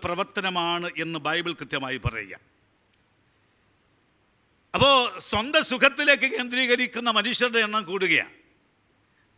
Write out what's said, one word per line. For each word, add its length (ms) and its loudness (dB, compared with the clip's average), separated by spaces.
പ്രവർത്തനമാണ് 880 -4
എന്ന് 160 -8
ബൈബിൾ 400 -4
കൃത്യമായി 460 -6
പറയുക. 340 -8
അപ്പോൾ 440 4
സ്വന്തം 520 0
സുഖത്തിലേക്ക് 640 2
കേന്ദ്രീകരിക്കുന്ന 760 0
മനുഷ്യരുടെ 480 2
എണ്ണം 300 0
കൂടുകയാണ്. 420 0